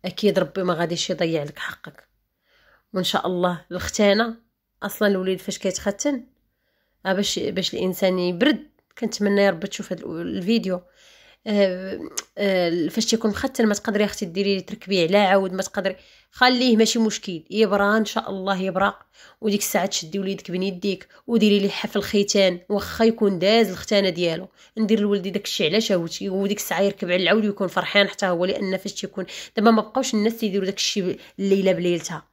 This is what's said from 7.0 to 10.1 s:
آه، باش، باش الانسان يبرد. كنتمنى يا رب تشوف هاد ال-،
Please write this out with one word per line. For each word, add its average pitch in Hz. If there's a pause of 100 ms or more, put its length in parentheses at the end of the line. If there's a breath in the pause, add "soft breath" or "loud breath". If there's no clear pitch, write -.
آه، 190
باش، 196
باش 180
الانسان 185
يبرد. 180 (320)
كنتمنى 202
يا 202
رب 170
تشوف -
هاد -
ال-، 165